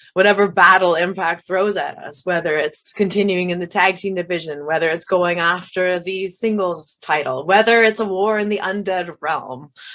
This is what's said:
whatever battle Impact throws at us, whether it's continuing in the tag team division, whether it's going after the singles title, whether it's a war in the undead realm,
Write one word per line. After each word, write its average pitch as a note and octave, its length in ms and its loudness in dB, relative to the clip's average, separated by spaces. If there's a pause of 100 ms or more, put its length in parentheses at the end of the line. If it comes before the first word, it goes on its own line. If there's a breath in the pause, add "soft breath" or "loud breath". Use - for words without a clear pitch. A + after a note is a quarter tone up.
(120)
whatever G3+ 360 4
battle F#3 460 6
Impact F3 520 -2
throws F#3+ 300 0
at D3 220 -6
us, - 260 -12
whether E3+ 320 -2
it's D3+ 360 -2
continuing F#3+ 580 0
in F3 80 -4
the F3 80 -6
tag F#3 300 2
team G3 180 -6
division, E3 520 -6
whether D#3+ 240 0
it's E3 160 -4
going F3 320 0
after F3+ 600 0
the F#3+ 300 -6
singles F#3 760 -4
title, C#3+ 440 -2
whether A3 360 6
it's A3 180 2
a A3+ 40 -2
war G3+ 340 0
in G#3 120 -2
the G#3 120 -2
undead F#3 580 -4
realm, C#3+ 500 -6 (240 loud breath)